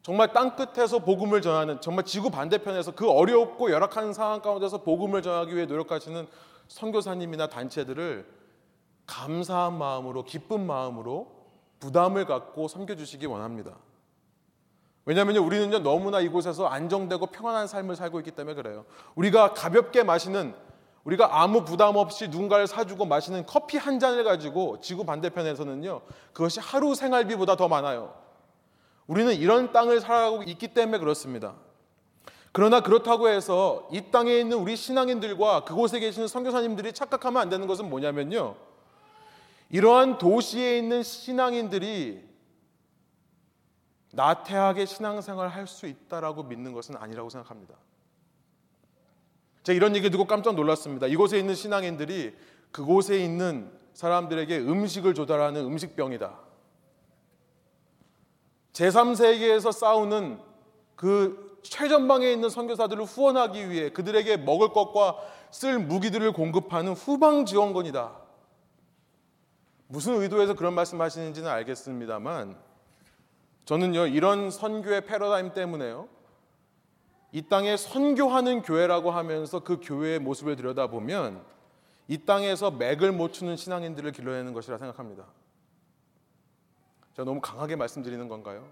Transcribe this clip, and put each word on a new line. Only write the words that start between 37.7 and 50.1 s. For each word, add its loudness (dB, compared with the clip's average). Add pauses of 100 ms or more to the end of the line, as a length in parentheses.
뭐냐면요, -4 (1160)
이러한 6
도시에 2
있는 -2
신앙인들이 -4 (1800)
나태하게 0
신앙생활을 -8
할 -12
수 -18
있다라고 -10
믿는 -12
것은 -12
아니라고 -12
생각합니다. -20 (1900)
제가 2
이런 6
얘기 2